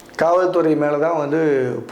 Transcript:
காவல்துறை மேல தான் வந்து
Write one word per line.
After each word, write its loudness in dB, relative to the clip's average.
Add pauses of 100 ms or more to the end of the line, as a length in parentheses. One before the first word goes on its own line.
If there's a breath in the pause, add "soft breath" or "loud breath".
(160)
காவல்துறை 2
மேல 0
தான் 0
வந்து 0 (220)